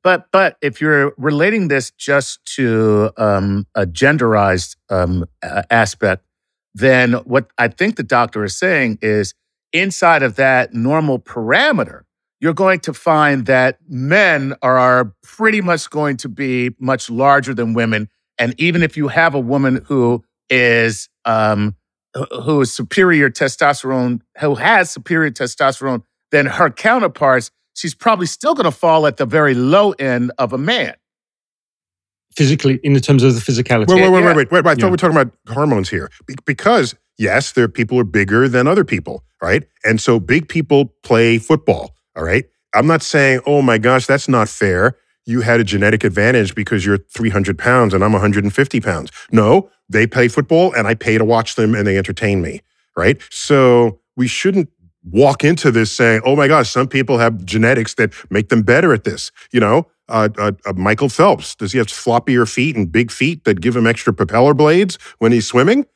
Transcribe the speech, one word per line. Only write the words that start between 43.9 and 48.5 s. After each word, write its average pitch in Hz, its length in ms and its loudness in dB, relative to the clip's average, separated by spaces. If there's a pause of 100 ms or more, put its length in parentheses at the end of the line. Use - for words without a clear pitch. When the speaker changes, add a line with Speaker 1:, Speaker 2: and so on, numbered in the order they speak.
Speaker 3:
that's 135 240 -2
not 117 180 2
fair. 101 480 -2 (300)
You 120 160 -4
had 117 180 2
a 110 60 0
genetic 104 400 0
advantage 104 500 0
because 101 300 -4
you're 101 140 0 (140)
three 113 180 -4
hundred 98 260 -2
pounds 120 360 2
and 92 80 2
I'm 107 140 2
a 95 40 2
hundred 101 260 0
and 101 80 -2